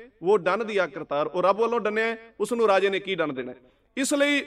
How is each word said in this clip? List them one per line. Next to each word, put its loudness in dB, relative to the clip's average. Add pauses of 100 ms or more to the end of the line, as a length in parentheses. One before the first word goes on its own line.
(240)
ਵੋ 4
ਡੰਨ 0
ਦੀ -2
ਆਕਰਤਾਰ।" -2
ਉਹ -4
ਰੱਬ 4
ਵੱਲੋਂ 0
ਡੰਨਿਆ -2
ਹੈ, -4 (220)
ਉਸ -4
ਨੂੰ 2
ਰਾਜੇ 4
ਨੇ -2
ਕੀ -6
ਡੰਨ -2
ਦੇਣਾ -10
ਹੈ? -16 (400)
ਇਸ -2
ਲਈ 2